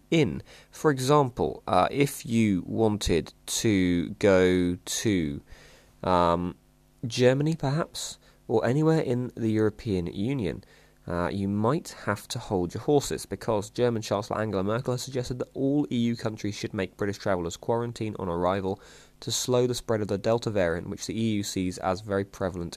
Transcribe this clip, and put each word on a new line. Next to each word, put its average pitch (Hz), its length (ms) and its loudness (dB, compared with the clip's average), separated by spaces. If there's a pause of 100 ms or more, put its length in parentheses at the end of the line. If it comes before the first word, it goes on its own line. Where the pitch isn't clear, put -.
(100)
in. 123 320 2 (280)
For - 200 0
example, 127 760 2
uh, 92 240 4
if - 360 0
you 110 400 2
wanted 104 640 0 (140)
to 90 720 2
go 92 640 6
to, 82 560 -2 (640)
um, 87 540 2 (500)
Germany, 131 500 2
perhaps, - 640 -6 (300)
or 113 180 2
anywhere 156 340 4
in 123 340 -2
the 113 160 -2
European 107 560 0
Union, 104 580 -4 (420)
uh, 87 260 -2
you 98 160 -2
might 110 560 0
have 101 240 -4
to 123 100 -6
hold 90 360 -2
your 104 80 -6
horses, - 420 2
because 104 460 -4
German 120 320 0
Chancellor 104 360 -2
Angela 101 240 -2
Merkel 117 300 -2
has 123 80 -2
suggested 127 380 -6
that 123 160 -6
all 139 360 2
E 127 60 0
U 117 180 2
countries 107 400 -6
should - 200 -8
make 95 240 -4
British 101 180 -2
travellers 90 400 -2
quarantine 117 640 -4
on 95 100 -4
arrival 92 500 0 (420)
to 120 120 -6
slow 123 340 2
the 123 80 0
spread 110 280 -2
of 95 60 -4
the 98 100 -2
Delta 113 320 0
variant, 92 400 0
which - 160 -10
the 98 120 -6
E 113 180 0
U 101 60 -2
sees 92 360 -4
as 92 240 -2
very 98 240 -2
prevalent 87 500 -6